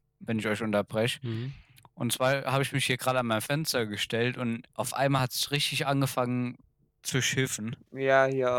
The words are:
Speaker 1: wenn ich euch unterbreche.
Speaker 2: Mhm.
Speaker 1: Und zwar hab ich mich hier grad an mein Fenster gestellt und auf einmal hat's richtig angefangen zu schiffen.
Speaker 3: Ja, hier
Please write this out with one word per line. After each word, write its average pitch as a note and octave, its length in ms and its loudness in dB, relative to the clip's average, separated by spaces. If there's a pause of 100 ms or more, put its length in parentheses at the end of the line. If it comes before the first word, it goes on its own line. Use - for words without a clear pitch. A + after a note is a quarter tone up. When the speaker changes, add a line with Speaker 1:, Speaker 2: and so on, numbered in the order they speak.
(200)
Speaker 1:
wenn A2+ 180 -2
ich G#2 80 -2
euch G#2+ 160 0
unterbreche. G#2+ 640 0
Speaker 2:
Mhm. A#2 260 -6 (420)
Speaker 1:
Und A#2+ 180 -2
zwar C3+ 320 2
hab C3 160 2
ich C3 120 -2
mich C3+ 120 0
hier B2+ 140 0
grad B2+ 180 2
an B2 100 2
mein A2 140 2
Fenster C#3+ 460 0
gestellt A#2 500 -2
und A#2 380 -4
auf - 180 -4
einmal C#3 300 2
hat's - 280 -2
richtig C#3+ 360 -2
angefangen B2+ 720 0 (440)
zu C3 200 -2
schiffen. A#2+ 520 -2 (180)
Speaker 3:
Ja, C3+ 340 4
hier C3 320 2